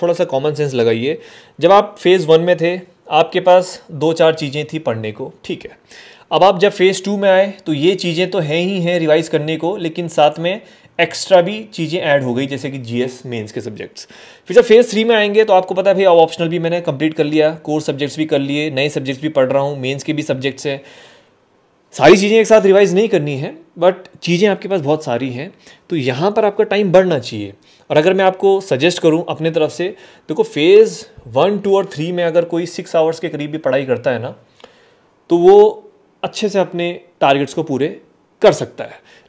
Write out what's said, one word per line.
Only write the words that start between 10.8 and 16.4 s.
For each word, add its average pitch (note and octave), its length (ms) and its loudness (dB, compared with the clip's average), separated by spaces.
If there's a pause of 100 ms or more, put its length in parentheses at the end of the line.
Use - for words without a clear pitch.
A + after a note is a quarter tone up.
एक्स्ट्रा F3 420 2
भी G#3+ 220 -6
चीज़ें E3 360 -6
ऐड C#3+ 220 0
हो B2 120 -4
गई, C3+ 120 -4
जैसे C3+ 240 -8
कि C#3 80 -10
जीएस B2 480 -6
मेंस A2+ 260 -10
के A#2+ 80 -10
सब्जेक्ट्स। - 480 -16 (400)
फिर F3+ 60 -2
जब A#3 80 6
फेज A#3+ 280 4
थ्री G#3+ 140 -2
में A3+ 120 2
आएंगे G#3 280 2
तो G#3+ 80 0
आपको F#3 220 2
पता F#3+ 160 0
है F#3+ 40 4
भाई G3 100 0
अब F3 120 6
ऑप्शनल E3 320 2